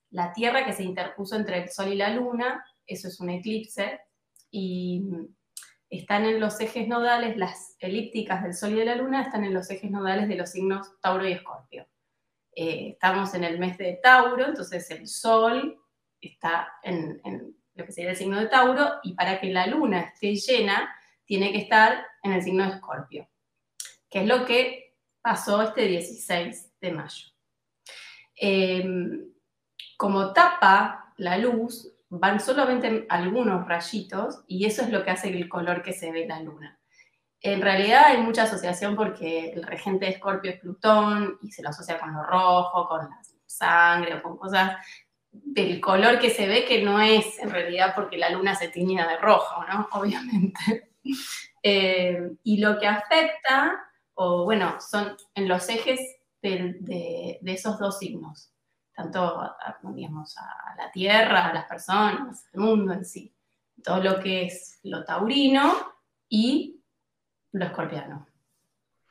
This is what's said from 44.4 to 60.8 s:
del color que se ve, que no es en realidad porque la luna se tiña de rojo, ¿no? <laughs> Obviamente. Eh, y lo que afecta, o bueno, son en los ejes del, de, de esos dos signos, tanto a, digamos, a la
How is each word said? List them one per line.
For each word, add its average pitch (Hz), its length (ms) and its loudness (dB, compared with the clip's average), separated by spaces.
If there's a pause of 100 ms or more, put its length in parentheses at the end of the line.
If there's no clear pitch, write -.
del 208 480 -2
color 202 400 6
que 240 120 4
se 208 180 0
ve, 233 160 4
que 208 180 2
no 202 200 4
es 220 360 6
en 208 120 -6
realidad 180 440 0
porque 190 220 -4
la 170 140 2
luna 190 240 0
se 175 140 -4
tiña 180 380 0
de 165 120 -2
rojo, 180 520 4
¿no? 202 180 -2
<laughs> - 40 -10
Obviamente. 208 920 0 (760)
Eh, 185 800 2
y 208 160 2
lo 208 200 2
que 208 80 0
afecta, 311 960 2 (300)
o 175 320 0
bueno, 196 340 0
son 208 380 -4 (180)
en 196 140 -2
los 180 220 0
ejes 247 300 -2 (420)
del, 180 420 -4
de, 170 560 -8
de 185 120 -6
esos 196 260 -6
dos 202 200 -4
signos, 160 540 -14 (400)
tanto 170 280 -6
a, - 580 -6 (160)
digamos, 156 420 -14
a - 400 -16
la - 140 -12